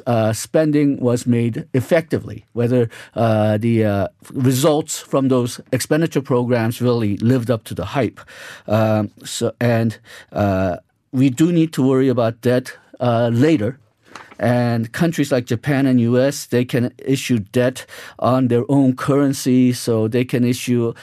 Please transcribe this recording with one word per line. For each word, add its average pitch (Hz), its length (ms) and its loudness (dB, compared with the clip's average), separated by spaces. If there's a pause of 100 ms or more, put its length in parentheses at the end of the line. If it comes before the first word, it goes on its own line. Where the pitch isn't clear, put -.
uh, 113 260 0
spending 147 640 0
was 120 280 0
made 117 460 0
effectively, 117 720 -2 (100)
whether, 120 360 0 (240)
uh, 110 440 2
the, 113 280 0
uh, 101 220 0 (260)
results 143 640 0
from 135 280 -2
those 123 340 0 (100)
expenditure 156 500 0
programs 120 600 -2
really 113 360 0
lived 120 340 0
up 113 140 -4
to - 100 -12
the - 100 -6
hype. 117 340 -4 (480)
Um, 107 440 0 (120)
so, - 360 -4
and, 113 380 0 (340)
uh, 95 460 0 (340)
we 135 180 2
do 156 220 2
need 160 220 2
to - 80 -2
worry 131 280 2
about 117 320 0
debt, 123 340 -2 (240)
uh, 120 320 0
later. 123 480 0 (580)
And 120 540 0
countries 156 400 -2
like 127 140 0
Japan 135 400 -2
and 127 160 4
U 117 180 2
S, 139 280 -2
they 123 180 0
can 123 320 -2
issue 131 420 -2
debt 123 460 -2 (340)
on 127 300 0
their 120 180 2
own 135 300 2
currency, 131 760 2
so 113 380 -2
they 123 160 0
can 127 180 -2
issue 120 600 -2